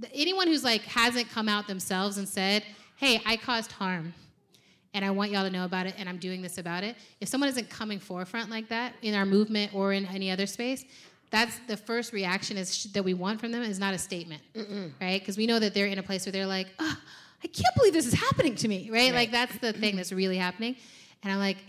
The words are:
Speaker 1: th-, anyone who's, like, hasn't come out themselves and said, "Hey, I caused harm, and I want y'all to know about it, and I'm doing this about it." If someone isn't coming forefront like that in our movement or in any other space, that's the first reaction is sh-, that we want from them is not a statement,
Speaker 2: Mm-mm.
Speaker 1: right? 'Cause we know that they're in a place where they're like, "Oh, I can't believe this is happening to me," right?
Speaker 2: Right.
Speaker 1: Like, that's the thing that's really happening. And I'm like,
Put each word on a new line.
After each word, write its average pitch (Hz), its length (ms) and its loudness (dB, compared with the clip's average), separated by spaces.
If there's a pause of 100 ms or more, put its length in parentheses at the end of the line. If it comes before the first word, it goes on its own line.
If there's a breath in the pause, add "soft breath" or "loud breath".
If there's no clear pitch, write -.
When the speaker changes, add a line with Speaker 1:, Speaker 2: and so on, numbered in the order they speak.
Speaker 1:
th-, 233 140 -12
anyone 359 320 2
who's, 302 160 4
like, 226 200 4
hasn't 240 460 2
come 220 200 -2
out 208 180 0
themselves 196 500 -2
and 196 120 -4
said, 202 340 2 (320 loud breath)
"Hey, 240 300 4
I 220 120 2
caused 226 360 -2
harm, 175 400 -4 (800 soft breath)
and 196 100 -2
I 196 80 2
want 202 200 0
y'all 196 120 2
to 190 60 0
know 185 160 -2
about 185 200 -2
it, 190 120 -6
and 196 100 -8
I'm 180 100 -8
doing 185 240 -6
this 180 160 -10
about 175 280 -4
it." 233 100 -6 (240 loud breath)
If 202 80 -8
someone 277 220 2
isn't 247 200 -2
coming 208 300 -6
forefront 185 500 -8
like 220 200 -8
that 240 320 -2
in 214 140 0
our 196 100 4
movement 208 480 4
or 196 180 2
in 196 140 0
any 190 260 -2
other 190 140 0
space, 247 400 -4 (440 loud breath)
that's 226 380 2
the 214 80 -4
first 233 380 -4
reaction 196 440 -2
is 185 160 -4
sh-, - 100 -4 (100)
that 202 100 0
we 185 100 2
want 190 280 -2
from 233 100 -4
them 240 120 -2
is 202 160 -4
not 196 140 0
a 180 40 -2
statement, 170 440 -8 (140)
Speaker 2:
Mm-mm. 202 460 -8
Speaker 1:
right? 190 240 0
'Cause 196 120 -4
we 220 80 2
know 233 140 4
that 208 140 2
they're 202 140 4
in 196 120 -2
a 190 40 -2
place 190 220 -4
where 196 60 -6
they're 190 160 -2
like, 190 220 -2 (100)
"Oh, 320 180 -2 (460 loud breath)
I 339 40 -6
can't - 280 2
believe 440 180 8
this 311 140 4
is - 60 0
happening 427 420 2
to - 140 0
me," 190 200 -2
right? 240 220 6
Speaker 2:
Right. - 20 2
Speaker 1:
Like, 240 180 2
that's 240 260 0
the 226 160 0
thing 214 240 0
that's 180 160 -4
really 185 240 2
happening. 185 400 -2 (440 loud breath)
And 196 120 -2
I'm 196 60 0
like, 196 180 0 (120)